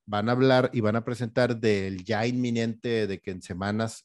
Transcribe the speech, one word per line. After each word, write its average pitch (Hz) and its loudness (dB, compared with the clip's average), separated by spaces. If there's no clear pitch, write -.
van 104 0
a 120 4
hablar 127 4
y 123 -2
van 107 2
a 117 -2
presentar 120 0
del 98 0
ya 110 -2
inminente, 117 -2
de 95 -6
que - -10
en 92 -10
semanas, 104 -4